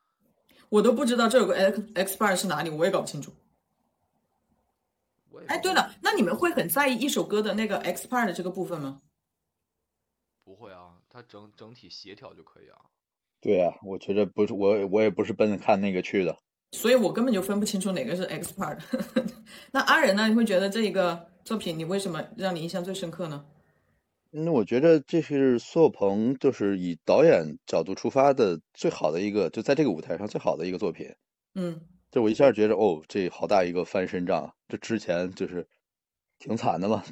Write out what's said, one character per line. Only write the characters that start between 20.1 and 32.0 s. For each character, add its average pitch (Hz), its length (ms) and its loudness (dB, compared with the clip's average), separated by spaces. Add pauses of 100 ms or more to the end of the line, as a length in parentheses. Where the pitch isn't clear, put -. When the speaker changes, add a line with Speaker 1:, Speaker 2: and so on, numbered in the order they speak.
Speaker 1:
呢？ 214 140 2
你 214 60 4
会 233 100 4
觉 190 140 2
得 196 100 2
这 214 120 -2
一 202 100 0
个 175 360 0 (160)
作 226 140 -4
品， 170 200 -6
你 165 60 -6
为 180 140 -4
什 196 140 -4
么 156 120 -8 (140)
让 185 180 -4
你 151 60 -8
印 170 80 -6
象 180 140 -6
最 190 100 -8
深 180 160 -8
刻 170 180 -8
呢？ 147 160 -10 (880)
Speaker 3:
嗯， 151 220 -6
我 117 100 4
觉 117 160 0
得 160 200 6
这 165 200 -2
是 135 380 2
苏 - 240 -2
有 147 80 8
朋， 104 480 0
就 139 140 2
是 101 260 -2
以 90 180 -4 (100)
导 101 180 6
演 127 200 6 (220)
角 82 180 0
度 92 120 -8
出 - 120 -6
发 135 260 4
的 101 260 2 (140)
最 - 180 -2
好 80 200 -2
的 82 100 -2
一 104 100 -2
个， 98 180 0
就 113 140 -6
在 143 100 0
这 151 100 2
个 135 60 2
舞 92 100 -2
台 - 160 -8
上 101 120 -8
最 156 120 -8
好 82 160 0
的 82 120 -6
一 92 40 -4
个 92 60 -4
作 87 140 -2
品。 - 160 -14 (480)
Speaker 1:
嗯。 175 240 -8 (320)